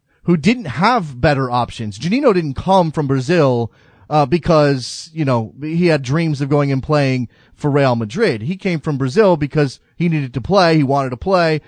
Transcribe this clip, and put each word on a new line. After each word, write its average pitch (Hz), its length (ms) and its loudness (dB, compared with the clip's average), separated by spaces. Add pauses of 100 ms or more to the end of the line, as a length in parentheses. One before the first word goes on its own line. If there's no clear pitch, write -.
(240)
who 170 120 2
didn't 208 280 2
have 156 560 -2
better 135 300 2
options. 117 480 -4
Juninho 214 360 0
didn't 156 200 -2
come 185 360 0
from 147 160 -4
Brazil, 131 640 0 (380)
uh, 147 140 2
because, 147 880 0
you 160 120 -4
know, 117 360 -2
he 165 280 -2
had 151 140 2
dreams 147 380 -2
of 143 80 -4
going 143 240 0
and 135 100 -2
playing 131 460 0 (260)
for 147 160 -4
Real 135 240 2
Madrid. 117 460 -2
He 151 160 -6
came 175 240 -4
from 151 160 -4
Brazil 165 400 2
because 147 440 -2 (160)
he 175 120 0
needed 143 240 -2
to 131 80 -6
play. 165 360 2
He 156 60 4
wanted 135 280 0
to 120 80 -8
play. 170 480 0